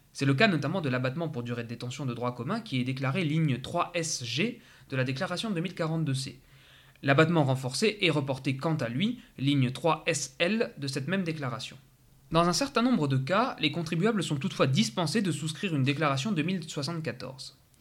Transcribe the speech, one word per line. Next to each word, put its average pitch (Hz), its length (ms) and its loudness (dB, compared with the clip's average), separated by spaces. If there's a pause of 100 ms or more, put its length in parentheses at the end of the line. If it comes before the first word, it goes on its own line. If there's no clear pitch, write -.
(140)
C'est 139 120 0
le 139 80 6
cas 214 140 6
notamment 170 320 2
de 147 100 -2
l'abattement 131 380 0
pour 120 160 -6
durée 120 200 -4
de 113 60 -10
détention 123 360 -8
de 120 80 -2
droit 120 220 -2
commun 170 260 -4
qui 127 180 -4
est 123 60 0
déclaré 135 400 -2
ligne 147 360 2
trois - 340 -2
S 160 280 -4
G 139 380 -2 (280)
de 135 60 -6
la 131 80 2
déclaration 175 460 -4
deux 165 120 0
mille 180 140 -6
quarante-deux 160 380 0
C. - 260 -6 (640)
L'abattement 160 400 4
renforcé 131 580 0
est 175 100 4
reporté 135 440 -2
quant 160 200 -2
à 123 120 -2
lui, 185 320 -2 (200)
ligne 135 320 4
trois 160 360 0
S - 320 -2
L 208 380 2
de 143 100 -6
cette 135 220 -4
même 190 140 0
déclaration. 143 520 -6 (560)
Dans 170 180 6
un 175 40 2
certain 254 280 0
nombre 226 260 4
de 135 100 4
cas, 185 420 2
les 156 120 2
contribuables 170 520 0
sont 156 120 0
toutefois 156 320 0
dispensés 185 540 2
de 180 100 0
souscrire 160 440 -2
une 135 80 4
déclaration 143 480 2
deux 151 120 0
mille 180 240 -2
soixante-quatorze. 135 920 -8 (240)